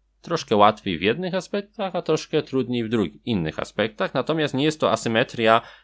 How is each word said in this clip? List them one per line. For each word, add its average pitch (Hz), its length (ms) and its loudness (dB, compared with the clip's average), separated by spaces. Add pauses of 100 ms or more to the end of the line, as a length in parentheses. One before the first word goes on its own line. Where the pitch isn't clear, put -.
(220)
troszkę 156 340 -2
łatwiej 101 420 4
w 85 40 -10
jednych 165 320 0
aspektach, 190 640 -6
a 170 60 -4
troszkę 156 400 0
trudniej 123 420 -2
w 110 40 -6
drugich, 110 380 -2
innych 85 320 -2
aspektach. - 560 -4
Natomiast 147 400 -2
nie 135 100 0
jest 151 160 -2
to 117 120 4
asymetria 113 720 2 (220)